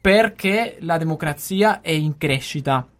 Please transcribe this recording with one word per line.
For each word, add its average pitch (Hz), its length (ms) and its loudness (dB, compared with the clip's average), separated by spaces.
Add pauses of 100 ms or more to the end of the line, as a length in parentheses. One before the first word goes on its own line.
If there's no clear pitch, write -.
perché 214 800 2
la 165 180 -2
democrazia 165 800 0
è 170 100 -6
in 156 260 0
crescita. 135 720 -2 (140)